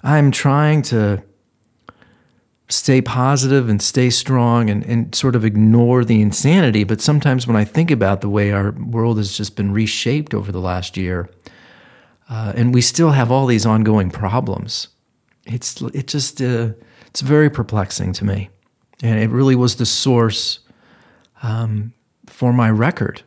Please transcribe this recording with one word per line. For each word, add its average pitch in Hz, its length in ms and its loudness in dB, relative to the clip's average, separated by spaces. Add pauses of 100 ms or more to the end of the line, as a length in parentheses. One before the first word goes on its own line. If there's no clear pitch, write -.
I'm 143 280 4
trying 147 520 0
to 104 400 -2 (1500)
stay 131 320 2
positive 131 680 0
and 104 140 0
stay 127 280 0
strong 120 600 0
and, 104 160 -2
and 117 280 -2
sort 127 220 0
of 110 80 0
ignore 113 640 4
the 110 160 2
insanity. 113 600 2
But 104 180 -2
sometimes 135 440 0
when 117 120 0
I 107 80 2
think 160 260 0
about 101 300 0
the 104 80 -4
way 101 220 0
our 101 200 -2
world 113 460 -2
has 101 180 -4
just 104 200 -8
been 101 160 -2
reshaped 117 600 -4
over 101 180 -6
the 90 100 -6
last 92 340 -6
year, 90 340 -6 (1000)
uh, 110 260 -8
and 120 180 2
we 123 80 4
still 160 300 2
have 131 180 2
all 131 160 2
these 117 200 2
ongoing 107 440 2
problems, - 800 -6 (580)
it's, - 360 -10
it 127 260 -8
just, - 340 -6
uh, 117 280 -2 (380)
it's - 140 -10
very 147 280 4
perplexing 98 640 -4
to - 120 -6
me. 101 240 -4 (540)
And 113 160 0
it 110 100 0
really 131 260 4
was 123 200 2
the 120 100 -2
source, 117 760 0 (840)
um, 110 500 -4 (340)
for 123 260 0
my 117 160 4
record 110 580 -2